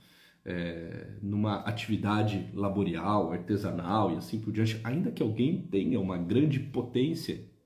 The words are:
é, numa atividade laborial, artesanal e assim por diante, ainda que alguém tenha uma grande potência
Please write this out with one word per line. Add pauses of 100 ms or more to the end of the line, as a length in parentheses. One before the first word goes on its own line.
(460)
é,
numa
atividade
laborial,
artesanal
e
assim
por
diante,
ainda
que
alguém
tenha
uma
grande
potência (180)